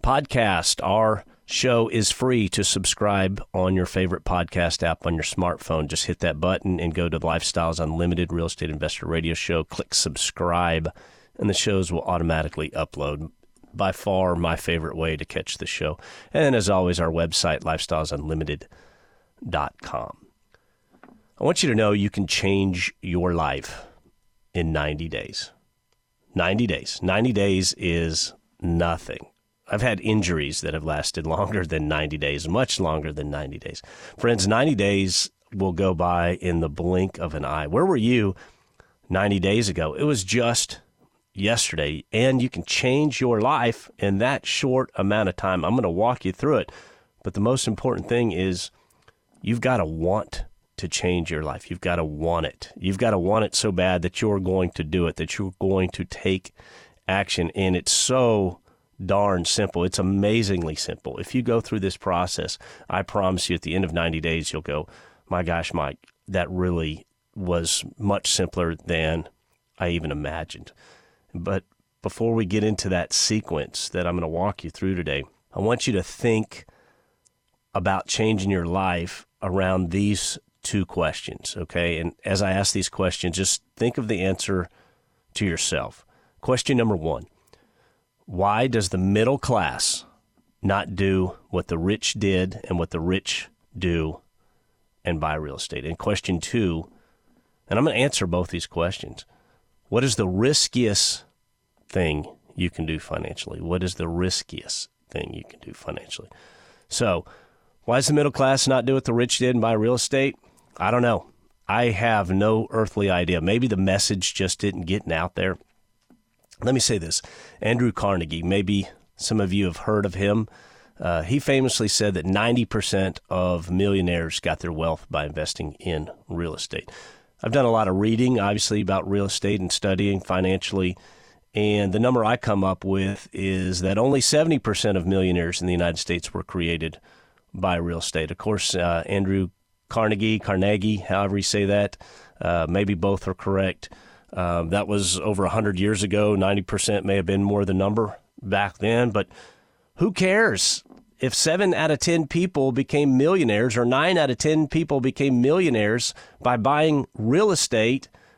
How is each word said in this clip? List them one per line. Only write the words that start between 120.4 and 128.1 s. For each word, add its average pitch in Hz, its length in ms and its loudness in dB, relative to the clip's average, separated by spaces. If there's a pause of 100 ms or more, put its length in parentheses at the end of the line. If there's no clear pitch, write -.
Uh, 85 220 -2
he 98 180 0
famously 131 500 2
said 101 260 2
that 80 100 -2
ninety 110 400 2
percent 95 640 -2
of 90 420 0
millionaires 90 720 0
got 80 200 -2
their 85 120 -4
wealth 80 380 -4
by 76 160 -2
investing 76 480 -6
in 80 340 -4 (200)
real 85 260 -4
estate. - 360 -10 (540)
I've 113 60 -2
done 131 140 4
a 117 80 4
lot 110 160 4
of 92 80 2
reading, 113 420 4